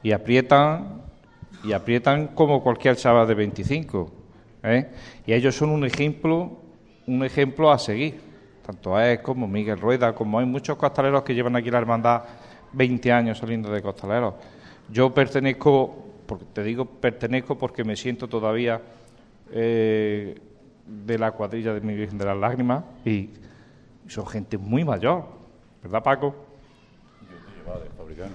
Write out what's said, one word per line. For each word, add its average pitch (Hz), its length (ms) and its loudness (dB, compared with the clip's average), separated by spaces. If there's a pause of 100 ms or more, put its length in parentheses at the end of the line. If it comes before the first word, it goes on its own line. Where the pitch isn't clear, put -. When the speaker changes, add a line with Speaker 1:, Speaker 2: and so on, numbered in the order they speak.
Speaker 1:
Y 107 120 0
aprietan, 131 880 2 (640)
y 104 80 -2
aprietan 123 540 2
como 147 360 2
cualquier 123 320 4
chaval 117 320 6
de 113 60 2
veinticinco, 104 800 -2 (520)
¿eh? 120 280 0 (340)
Y 113 80 2
ellos 123 240 2
son 151 140 0
un 151 120 0
ejemplo, 156 720 -2 (520)
un 127 200 0
ejemplo 139 440 2
a 143 80 8
seguir. 127 440 -4 (440)
Tanto 95 320 -4
es 117 220 4
como 127 260 -4
Miguel 104 320 -2
Rueda, 117 380 2
como 110 240 -2
hay 127 60 2
muchos 135 320 -4
costaleros 139 460 2
que 131 120 -2
llevan 123 220 0
aquí 117 120 -2
la 120 100 2
hermandad 117 420 2 (500)
veinte 123 400 2
años 117 280 2
saliendo 113 300 -6
de 104 120 -2
costaleros. 104 540 -2 (520)
Yo 127 260 2
pertenezco, 135 840 2 (280)
porque, 95 280 -10
te 104 100 -6
digo 117 220 -4
pertenezco 123 720 -2
porque 123 260 -6
me 107 140 -4
siento 123 320 -8
todavía, 113 500 -2 (760)
eh, 110 840 0 (480)
de 107 320 -6
la 110 120 0
cuadrilla 110 420 -4
de 104 80 -6
mi 107 120 -4
Virgen 104 240 -6
de 98 80 -4
las 98 120 -2
Lágrimas 123 460 0 (220)
y 104 240 -2 (760)
son 104 180 -10
gente 104 320 -8
muy 110 260 -2
mayor, 139 420 0 (580)
¿verdad, 104 180 -2
Paco? 139 320 0 (880)
Speaker 2:
Yo 98 60 -20
te 92 320 -20
llevaba 87 240 -12
de 76 80 -14
fabricano. 82 440 -14